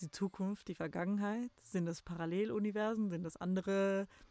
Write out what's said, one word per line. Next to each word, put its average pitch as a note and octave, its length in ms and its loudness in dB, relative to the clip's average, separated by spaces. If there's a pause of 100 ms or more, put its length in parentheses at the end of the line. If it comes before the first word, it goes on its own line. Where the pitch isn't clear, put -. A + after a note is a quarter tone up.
die D#3+ 80 -6
Zukunft, G3 580 -4
die F#3+ 60 -6
Vergangenheit? G3+ 800 0 (100)
Sind F3 260 0
es E3+ 140 -4
Paralleluniversen? G#3 1120 0
Sind E3+ 160 -2
es D#3+ 100 -8
andere G3 720 2 (240)